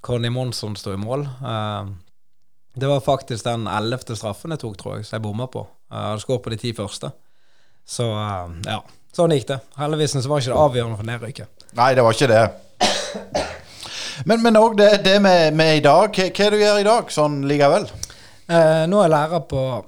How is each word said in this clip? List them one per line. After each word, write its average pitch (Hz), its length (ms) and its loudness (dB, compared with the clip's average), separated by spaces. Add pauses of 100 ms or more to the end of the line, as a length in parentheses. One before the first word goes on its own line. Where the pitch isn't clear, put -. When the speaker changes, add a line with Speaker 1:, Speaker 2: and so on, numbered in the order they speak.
Speaker 1:
Conny 117 260 -4
Monsson 117 460 -8
sto 98 160 -10
i 98 80 -8
mål. 135 240 -8
Eh, 107 640 -8 (880)
det 135 80 -4
var 143 140 0
faktisk 131 480 -4
den 117 160 -6
ellevte 107 500 -6
straffen 110 380 -10
jeg - 80 -12
tok, 107 160 -12
tror 101 220 -12
jeg, 110 100 -16
så 113 80 -8
jeg 110 80 -8
bommet 113 260 -8
på. 104 140 -12 (240)
Eh, 113 80 -12
jeg 104 160 -8
hadde 104 80 -10
skåret 123 240 -4
på 113 80 -8
de 107 80 -12
ti 120 160 -6
første. 107 320 -10 (720)
Så, - 320 -8
eh, 95 420 -8 (140)
ja. 107 80 -6 (340)
Sånn 170 220 2
gikk 139 160 -4
det. 135 80 -4 (240)
Heldigvis 151 340 -2
så 131 140 -4
var 147 80 0
ikke 120 160 -4
det 147 140 4
avgjørende 117 340 -4
for 104 140 -8
nedrykket. - 540 -16 (120)
Speaker 2:
Nei, 131 160 6
det 120 80 6
var 113 80 4
ikke 135 160 2
det. 110 140 8 (1800)
Men, 226 160 2
men 226 140 6
også 220 180 4
det, 202 120 8 (120)
det 190 140 4 (100)
med, 170 320 6
med 156 220 4
i - 20 2
dag. 160 320 6
Hva, 190 160 0
hva 196 160 0
er 208 80 2
det 208 60 0
du 208 80 4
gjør 208 160 4
i - 20 0
dag, 208 300 2
sånn 151 240 0 (100)
likevel? 147 380 2 (680)
Speaker 1:
Eh, 160 380 4
nå 202 100 2
er 185 60 4
jeg 160 80 4
lærer 156 340 -2
på 135 140 -4 (260)